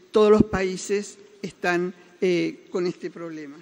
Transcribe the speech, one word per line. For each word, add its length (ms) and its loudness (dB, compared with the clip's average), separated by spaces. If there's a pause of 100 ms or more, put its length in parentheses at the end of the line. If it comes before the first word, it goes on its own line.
(120)
todos 200 6
los 120 8
países 760 -4 (240)
están, 520 -4 (280)
eh, 500 -2
con 160 -2
este 240 -8
problema. 500 -14